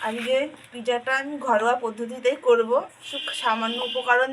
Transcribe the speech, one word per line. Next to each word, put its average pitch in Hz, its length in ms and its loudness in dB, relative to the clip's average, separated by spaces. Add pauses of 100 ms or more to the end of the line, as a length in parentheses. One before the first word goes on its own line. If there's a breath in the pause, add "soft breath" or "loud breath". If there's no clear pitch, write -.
আজকে 233 280 -2 (360)
পিৎজাটা 240 400 -2 (100)
আমি 285 120 -8 (140)
ঘরোয়া 233 360 4
পদ্ধতিতেই 233 540 -2 (100)
করব, 233 240 4 (380)
খুব 285 140 -8 (180)
সামান্য 226 360 0 (120)
উপকরণ 247 440 2